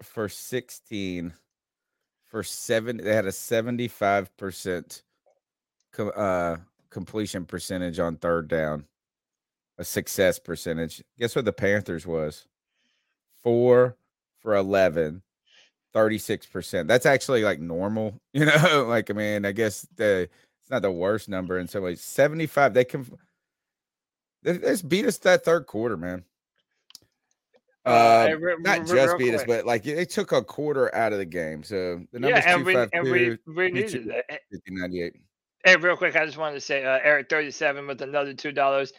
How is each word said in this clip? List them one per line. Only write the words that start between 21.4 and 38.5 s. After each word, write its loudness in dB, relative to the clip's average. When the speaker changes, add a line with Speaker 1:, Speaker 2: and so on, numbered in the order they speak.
Speaker 1:
in -6
some -6
ways. -6
Seventy-five, 0
they 4
can, -8
they, 0
they -4
just -2
beat 0
us 0
that 4
third 2
quarter, -4
man. -8
Speaker 2:
Uh, 2
Speaker 1:
Uh, 8
Speaker 2:
hey, 2
re-, -2
Speaker 1:
not 0
Speaker 2:
re-, -8
Speaker 1:
just 0
Speaker 2:
real 6
Speaker 1:
beat 2
us, 0
Speaker 2:
quick. 0
Speaker 1:
but, -6
like, 0
they -4
took -6
a 2
quarter -2
out 2
of -2
the -4
game. -6
So -6
the -12
Speaker 2:
Yeah, 4
Speaker 1:
number's 2
Speaker 2:
and 4
we, 2
and 0
we, 2
Speaker 1:
two 0
five -20
two, -18
Speaker 2:
we 0
Speaker 1:
two -6
two -4
eight, -2
Speaker 2:
needed -8
that. -12
Speaker 1:
fifty -14
ninety-eight. -6
Speaker 2:
Hey, 10
real 2
quick, -2
I 2
just -8
wanted -6
to -10
say, -2
uh, 2
Eric 2
thirty-seven -2
with -8
another -4
two -8